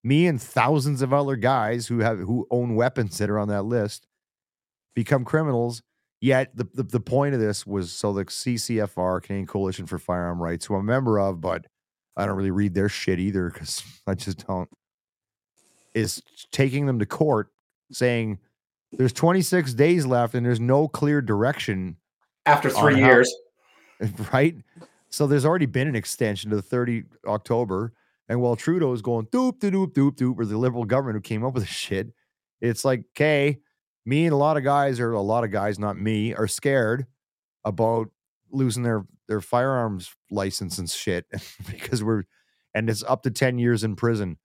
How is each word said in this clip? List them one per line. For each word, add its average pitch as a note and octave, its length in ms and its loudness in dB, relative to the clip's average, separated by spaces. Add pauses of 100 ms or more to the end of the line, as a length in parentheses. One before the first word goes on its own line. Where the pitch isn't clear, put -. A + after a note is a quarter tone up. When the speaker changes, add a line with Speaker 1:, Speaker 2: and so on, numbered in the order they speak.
Speaker 1:
me C#3+ 200 6
and D3+ 160 2
thousands C3+ 600 2
of C3 100 0
other C#3 240 2
guys A#2 520 0
who A#2+ 120 0
have, A2 200 2
who G#2+ 300 -2
own B2 260 0
weapons A#2 420 0
that G#2 120 0
are G#2 80 0
on G#2 120 -2
that G2+ 140 -2
list G#2+ 440 -2 (880)
become B2+ 300 0
criminals. A#2+ 580 -2 (380)
Yet C3 340 2
the, G#2+ 180 -4
the, C3 100 -4
the A#2+ 180 -2
point C#3 340 0
of A#2+ 60 0
this G#2 260 -2
was F#2+ 240 -4
so G#2 220 -4
the G2 160 -2
C - 280 -4
C A2+ 220 -4
F G2+ 180 -4
R, F#2 220 -2
Canadian G2 280 -8
Coalition F#2+ 380 -4
for E2 140 -8
Firearm F2 420 -4
Rights, E2+ 240 -4
who G#2 100 -4
I'm G2 60 -2
a - 20 -4
member A#2 360 2
of, F#2+ 220 0
but E2+ 260 -6 (480)
I G2+ 100 -2
don't G2 120 -2
really G2 140 0
read G2 220 0
their G2+ 160 0
shit F#2 300 -2
either F#2 300 -2
'cause - 340 -10 (120)
<laughs> - 120 -10
I G2 80 -2
just F2+ 320 -10
don't, F#2 220 -6 (1200)
is G#2+ 280 -2 (300)
taking C#3 340 2
them B2+ 140 0
to G#2 60 0
court B2+ 440 0 (420)
saying A#2 480 -2 (520)
there's B2+ 220 2
twenty-six E3+ 600 2
days D3 320 4
left A#2+ 300 2
and B2 100 0
there's A#2+ 140 2
no C3 280 2
clear D3 340 0
direction G2+ 760 -2 (480)
Speaker 2:
After C#3+ 240 4
Speaker 1:
on - 60 -2
Speaker 2:
three C3+ 260 6
Speaker 1:
how C3 60 8
Speaker 2:
years. B2+ 260 8 (680)
Speaker 1:
<laughs> G#2+ 340 -4
Right? D3 220 4 (540)
So - 180 0
there's C#3 180 4
already E3 200 4
been B2+ 220 -2
an C#3+ 80 -2
extension G#2+ 560 -4
to G#2+ 40 0
the G2+ 60 -2
thirty B2 420 -4 (220)
October. G#2+ 680 -2 (340)
And B2 140 0
while A#2+ 140 2
Trudeau D#3 380 0
is A#2 80 -6
going A2+ 260 -2
doop, B3+ 320 0
de G3+ 120 0
doop, F#3+ 220 0
doop, C#3 180 4
doop, B2+ 280 -2
or A2+ 60 0
the G#2 120 -4
Liberal A#2+ 280 0
government B2 300 0
who G#2+ 60 -4
came A2 220 -4
up B2+ 120 -4
with A#2 80 0
the F2 60 -6
shit, G2+ 440 -6 (480)
it's A2+ 240 -2
like, B2+ 180 0 (120)
"Okay, D3 440 2 (460)
me C#3+ 200 2
and E3 80 4
a C#3 40 4
lot D3 200 4
of C#3 60 0
guys, C#3 360 2
or A#2 140 0
a G#2 80 0
lot A2 220 2
of G#2+ 80 -4
guys, G2+ 280 -2
not G#2 180 -4
me, G#2+ 380 -2
are G#2+ 120 -2
scared C3 600 0 (580)
about A2+ 440 0 (420)
losing B2 320 0
their, A2 220 0 (220)
their G#2+ 140 -2
firearms A#2+ 720 -2 (180)
license G2 460 -4
and F2 120 -6
shit F2 360 -4 (220)
<laughs> - 220 -16
because - 340 -6
we're, G#2+ 200 0 (520)
and A2+ 140 0
it's A2 140 -4
up - 200 -8
to C3 80 -2
ten B2 260 0
years A#2+ 260 2
in A2 120 -4
prison." G#2 500 -2